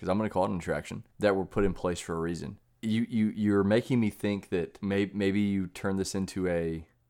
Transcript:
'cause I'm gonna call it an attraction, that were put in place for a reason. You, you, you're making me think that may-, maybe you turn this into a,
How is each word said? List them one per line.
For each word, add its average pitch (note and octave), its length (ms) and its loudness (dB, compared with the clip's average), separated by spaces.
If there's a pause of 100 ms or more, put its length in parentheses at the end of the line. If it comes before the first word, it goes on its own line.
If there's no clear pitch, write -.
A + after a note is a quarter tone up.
'cause F2+ 80 -6
I'm F#2 80 2
gonna G#2+ 140 -2
call F#2 160 0
it G#2+ 40 0
an G2 60 -4
attraction, E2 480 -6 (140)
that G2+ 180 4
were F#2+ 80 0
put G2+ 200 0
in F#2+ 100 4
place F2+ 260 -2
for E2+ 140 -6
a E2 60 -2
reason. E2 360 -4 (240)
You, A2+ 300 0
you, G#2+ 260 2
you're G#2 260 4
making A#2 380 4
me G#2+ 80 4
think G2+ 400 -4
that - 340 -4
may-, G2 300 0
maybe G2 280 2
you G2 260 2
turn G2 320 -4
this F#2+ 160 -4
into F#2 340 -2
a, E2 380 -2 (240)